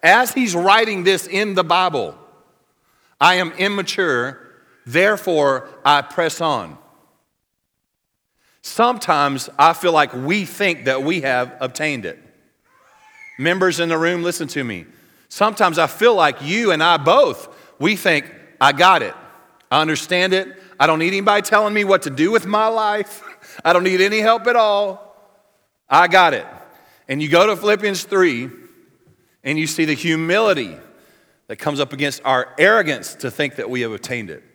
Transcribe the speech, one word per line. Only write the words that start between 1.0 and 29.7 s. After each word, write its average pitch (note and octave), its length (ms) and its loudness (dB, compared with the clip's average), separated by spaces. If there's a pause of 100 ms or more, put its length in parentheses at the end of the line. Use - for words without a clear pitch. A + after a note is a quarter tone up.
this F#3 220 0
in G3 280 -4
the F3+ 100 0
Bible, D#3+ 520 -2 (1040)
"I F3 140 4
am F3+ 240 -2
immature, F3 800 -2 (480)
therefore D3+ 800 0 (160)
I C#3+ 160 4
press E3 400 -4
on." A#2 380 -4 (1800)
Sometimes D3+ 960 -2
I D#3+ 140 6
feel F3 200 -2
like D3+ 220 2
we E3 300 -4
think E3+ 400 -4
that C3 180 -2
we E3 200 -4
have B2+ 380 -4
obtained C3 460 -6
it. D#2+ 120 -12 (1200)
Members E3+ 420 0
in E3+ 80 -2
the E3 100 0
room, E3+ 240 -2
listen E3+ 260 -6
to C#3 160 -6
me. F#2+ 220 -10 (420)
Sometimes G3+ 500 0
I D#3+ 80 2
feel A#3 280 2
like D#3 260 2
you G3 300 -2
and D#3 120 0
I E3+ 140 4
both, E3 520 2 (300)
we F#3+ 180 0
think, D#3+ 360 -2 (280)
I C#3 120 6
got E3+ 300 4
it. F#2+ 120 -8 (560)
I C#3 120 2
understand F3+ 500 -2
it. F#3 240 -2 (220)
I C#3+ 80 4
don't D#3+ 120 2
need E3 100 0
anybody G3+ 340 0
telling G#3 320 2
me G#3 100 0
what G3 180 2
to D3+ 80 -6
do D3+ 200 0
with A3 160 0
my G#3+ 220 0
life. G#3+ 540 -4 (380)
<laughs> - 40 -20
I E3 80 2
don't F3 120 2
need F#3 160 0
any G#3 200 0
help A3 260 0
at A#3+ 100 0
all. G3+ 600 -2 (720)
I E3+ 200 6
got E3+ 260 6
it. F#2 120 -6 (640)
And C3+ 140 -4
you D#3 60 -4
go E3+ 180 6
to G#3+ 100 0
Philippians G3+ 480 0
three, C#3 460 0 (960)
and D3 140 -4
you D#3 80 -4
see D#3+ 180 -2